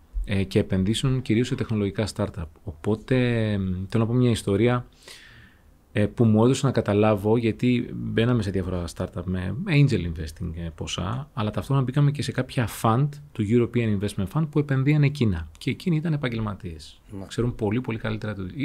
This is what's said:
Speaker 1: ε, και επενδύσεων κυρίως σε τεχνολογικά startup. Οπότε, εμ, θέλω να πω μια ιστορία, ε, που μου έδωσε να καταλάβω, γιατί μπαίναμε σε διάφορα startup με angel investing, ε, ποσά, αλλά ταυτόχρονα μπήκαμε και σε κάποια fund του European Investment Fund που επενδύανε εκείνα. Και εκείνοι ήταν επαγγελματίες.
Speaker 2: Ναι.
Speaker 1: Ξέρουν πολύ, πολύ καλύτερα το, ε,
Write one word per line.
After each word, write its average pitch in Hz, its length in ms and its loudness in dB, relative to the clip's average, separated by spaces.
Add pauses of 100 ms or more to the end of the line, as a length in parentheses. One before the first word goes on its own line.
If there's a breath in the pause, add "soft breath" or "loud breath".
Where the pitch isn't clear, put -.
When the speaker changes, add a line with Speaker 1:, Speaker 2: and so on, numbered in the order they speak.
(260)
Speaker 1:
ε, 98 180 0
και 98 160 0
επενδύσεων 110 640 0
κυρίως 117 260 2
σε 131 80 -4
τεχνολογικά 104 600 -2
startup. 95 300 -4 (180)
Οπότε, 113 880 0
εμ, 95 380 -2
θέλω 113 140 2
να 107 60 0
πω 117 40 0
μια 123 160 4
ιστορία, 113 580 2 (1080 loud breath)
ε, 104 100 4
που 117 200 2
μου 110 180 6
έδωσε 131 220 4
να 123 60 2
καταλάβω, 107 640 2
γιατί 120 560 0
μπαίναμε 117 500 0
σε 98 80 -4
διάφορα 90 320 -2 (120)
startup 92 280 -6
με 92 320 -4 (120)
angel 139 380 4
investing, 82 500 -8
ε, 85 200 -8
ποσά, 101 580 -6
αλλά 107 180 -2
ταυτόχρονα 135 300 0
μπήκαμε 143 300 2
και 143 100 -4
σε 110 100 -6
κάποια 123 380 -2 (120)
fund 123 260 4 (240)
του 107 180 -2
European 113 500 2
Investment 101 340 -2
Fund 156 160 0
που 151 100 -2
επενδύανε 143 460 2
εκείνα. 107 420 0 (100)
Και - 120 -6
εκείνοι 160 260 -2
ήταν 156 180 0
επαγγελματίες. 107 880 -6 (180)
Speaker 2:
Ναι. 95 80 -10
Speaker 1:
Ξέρουν 120 280 -2
πολύ, 110 260 0
πολύ 113 160 -6
καλύτερα 107 380 -6
το, 101 60 -8
ε, 92 60 -6 (180)